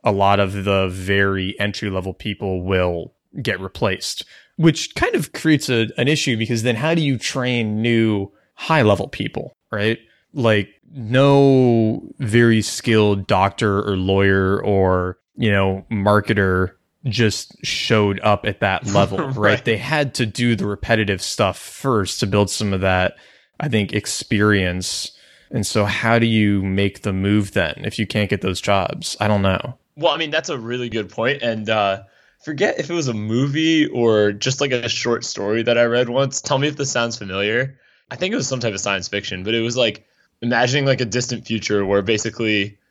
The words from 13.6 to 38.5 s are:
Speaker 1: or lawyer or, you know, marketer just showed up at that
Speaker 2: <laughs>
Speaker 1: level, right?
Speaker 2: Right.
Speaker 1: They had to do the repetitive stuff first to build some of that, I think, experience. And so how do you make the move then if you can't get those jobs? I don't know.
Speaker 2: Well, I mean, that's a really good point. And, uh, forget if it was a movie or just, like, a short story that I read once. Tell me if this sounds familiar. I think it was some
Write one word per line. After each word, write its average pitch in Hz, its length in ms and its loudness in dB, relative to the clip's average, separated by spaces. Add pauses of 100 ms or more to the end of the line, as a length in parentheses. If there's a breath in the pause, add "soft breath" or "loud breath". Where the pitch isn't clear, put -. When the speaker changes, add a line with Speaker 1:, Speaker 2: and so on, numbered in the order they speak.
Speaker 1:
or 101 100 0
lawyer 98 640 2
or, 92 560 0 (180)
you 110 160 2
know, 98 400 0
marketer 98 800 2 (320)
just 110 500 0 (100)
showed 104 560 0
up 104 240 2
at 104 160 -4
that 98 260 0
Speaker 2:
<laughs> 101 60 -4
Speaker 1:
level, - 260 2
right? 135 180 -4
Speaker 2:
Right. 104 280 2
Speaker 1:
They 113 120 0
had 139 380 -2
to 120 120 -2
do 120 300 0
the 104 100 -2
repetitive 104 560 0
stuff - 360 -2
first - 600 -2
to 113 60 0
build 101 240 2
some 104 220 -4
of 95 80 -2
that, 92 340 0 (460 soft breath)
I 151 80 -2
think, 107 240 0
experience. 101 1200 -2 (380 soft breath)
And 104 160 -2
so 104 180 0
how 113 340 0
do 117 80 4
you 104 360 4
make 98 400 -2
the 101 100 -2
move 98 400 2
then 85 220 0 (100)
if - 140 -6
you 104 80 -2
can't 104 240 -2
get 101 120 -2
those 95 180 -4
jobs? - 600 -2
I 107 80 2
don't 101 140 2
know. 98 360 -2 (180)
Speaker 2:
Well, 156 160 0
I 151 60 -2
mean, 156 120 -4
that's 160 200 -2
a 139 80 -6
really 120 300 -6
good 110 220 -4
point. 135 320 -2
And, 110 260 -4
uh, 101 340 0 (420 soft breath)
forget 160 340 -2
if 143 120 -6
it 175 40 -4
was 156 140 -2
a 117 60 -2
movie 143 720 0
or 107 440 2
just, 131 280 -4
like, 143 100 0
a 120 180 -2
short 117 360 -4
story 104 400 -4
that 120 140 2
I 120 60 4
read 120 240 0
once. 135 320 -2
Tell 139 180 -2
me 143 100 0
if 143 80 -6
this 139 140 -4
sounds 117 280 -2
familiar. 107 600 -4 (320 soft breath)
I 120 60 -14
think 185 160 -4
it 233 40 -2
was 147 100 -4
some 127 140 -6